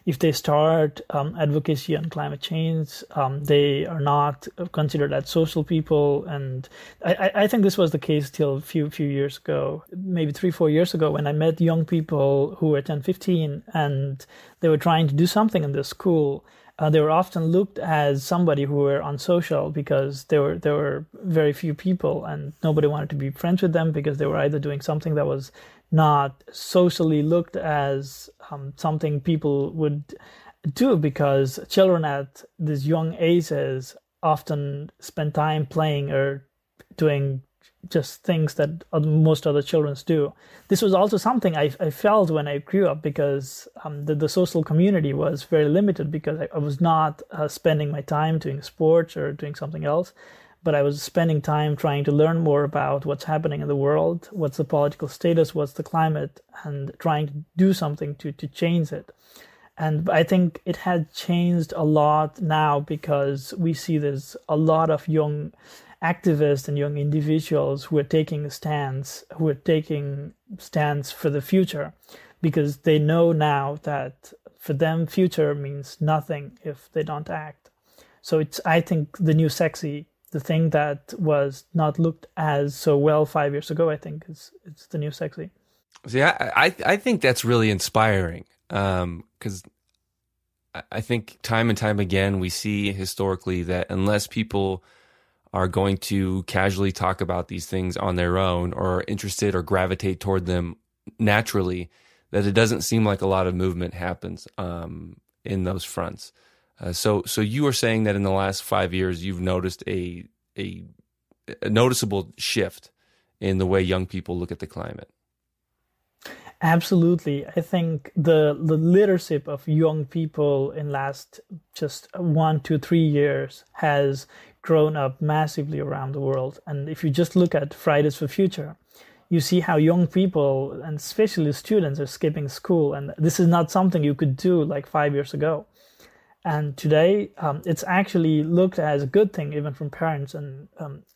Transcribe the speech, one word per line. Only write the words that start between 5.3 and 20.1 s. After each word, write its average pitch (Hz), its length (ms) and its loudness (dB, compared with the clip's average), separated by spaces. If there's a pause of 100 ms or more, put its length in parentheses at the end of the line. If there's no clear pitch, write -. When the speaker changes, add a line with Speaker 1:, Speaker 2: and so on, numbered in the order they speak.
Speaker 1:
people. 147 640 2
And 135 420 -8 (380)
I, 170 80 4
I, 190 180 2 (120)
I 214 40 6
think 220 160 2
this 190 140 2
was 170 140 4
the 156 80 -2
case 147 300 -2
till 139 280 -2
a 151 40 -8
few, 151 280 -2
few 147 180 -4
years 139 300 -2
ago, 147 540 -4
maybe 175 400 -2
three, 180 200 -2
four 165 180 2
years 165 240 2
ago, 156 180 0
when 147 160 -2
I 143 60 0
met 160 280 2
young 165 240 4
people 143 720 0
who 160 140 0
were 143 120 2
ten, 147 200 -4
fifteen, 160 640 -2 (100)
and 139 520 -2 (360)
they 170 80 4
were 156 80 6
trying 160 320 4
to 139 40 0
do 165 140 4
something 208 360 2
in 143 100 -4
their 139 100 -4
school. 151 640 0 (340)
Uh, 156 100 2
they 156 100 6
were 151 120 4
often 170 340 0
looked 180 320 2
as 143 460 2
somebody 160 400 2
who 143 100 -2
were 139 260 2
unsocial, 151 680 -2
because 139 560 -2